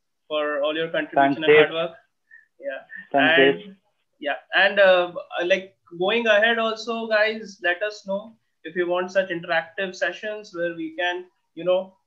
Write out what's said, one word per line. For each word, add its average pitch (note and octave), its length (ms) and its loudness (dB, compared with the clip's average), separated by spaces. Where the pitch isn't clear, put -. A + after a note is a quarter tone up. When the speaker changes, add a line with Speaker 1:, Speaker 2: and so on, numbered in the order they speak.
Speaker 1:
for D3 340 -4
all D3+ 140 -2
your E3 120 -4
contribution D3+ 460 0
Speaker 2:
Thanks, - 20 -10
Speaker 1:
and D#3+ 100 -6
hard D3+ 220 8
Speaker 2:
Dave. D#3 60 -8
Speaker 1:
work. E3 160 -4
Yeah. C#3 180 -10
Speaker 2:
Thanks, D3+ 260 4
Speaker 1:
And C#3 200 4
Speaker 2:
Dave. - 180 -18
Speaker 1:
yeah. C#3+ 140 -4
And, G3+ 240 2
uh, F3+ 340 6
like, F#3+ 300 -2
going A3 280 0
ahead A3+ 320 4
also, A3+ 500 -4
guys, A3 540 -2
let F3 200 -2
us G#3+ 240 -8
know G3+ 300 -8
if E3 140 -14
you F3 120 -2
want F#3 220 -2
such F#3 200 0
interactive F3 640 -6
sessions G3 580 -8
where E3+ 220 -4
we D#3+ 200 -10
can, F3+ 280 -4
you E3 100 -12
know, F#3 300 0